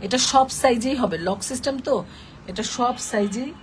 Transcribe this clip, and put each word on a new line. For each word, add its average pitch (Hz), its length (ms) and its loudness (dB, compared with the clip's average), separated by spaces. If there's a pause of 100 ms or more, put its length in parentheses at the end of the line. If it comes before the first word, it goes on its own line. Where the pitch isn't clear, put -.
এটা 214 120 0 (140)
সব 269 160 8 (140)
সাইজেই 254 400 4
হবে, 185 160 0 (120)
লক 196 100 0 (100)
সিস্টেম 262 260 -2 (120)
তো, 277 80 4 (540)
এটা 208 140 -4 (140)
সব 247 180 2 (160)
সাইজেই 220 400 0 (120)